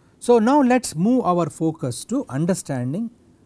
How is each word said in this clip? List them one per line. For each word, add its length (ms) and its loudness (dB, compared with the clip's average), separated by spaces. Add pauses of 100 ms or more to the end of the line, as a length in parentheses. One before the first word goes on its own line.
(200)
So, 200 4
now 220 4
let 240 2
us 100 -8
move 300 2
our 240 0
focus 560 -4
to 240 -4
understanding 840 -4 (340)